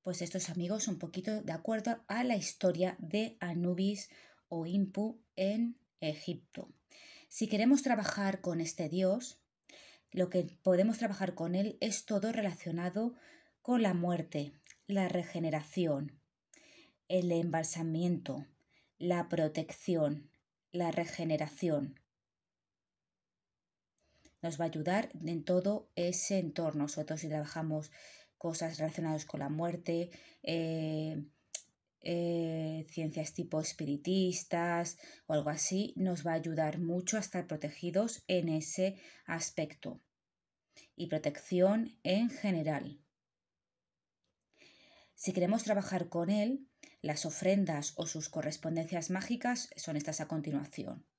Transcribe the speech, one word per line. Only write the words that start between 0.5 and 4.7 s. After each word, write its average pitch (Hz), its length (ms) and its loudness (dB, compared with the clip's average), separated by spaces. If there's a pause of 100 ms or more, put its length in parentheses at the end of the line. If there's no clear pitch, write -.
un 180 100 -2
poquito 202 440 -4
de 160 100 -4
acuerdo 220 560 -2
a 233 160 0
la 247 100 2
historia 180 640 2
de 214 420 -2
Anubis 180 680 0 (400)
o 165 160 -4
Impu 196 560 0 (160)